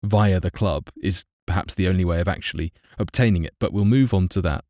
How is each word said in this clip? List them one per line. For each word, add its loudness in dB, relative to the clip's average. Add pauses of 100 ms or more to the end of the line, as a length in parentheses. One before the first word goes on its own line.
via 4
the -2
club -4 (100)
is -4 (200)
perhaps -2
the 0
only 2
way 0
of 0
actually -6 (240)
obtaining 2
it. -12
But -2
we'll 0
move 4
on 2
to -2
that -4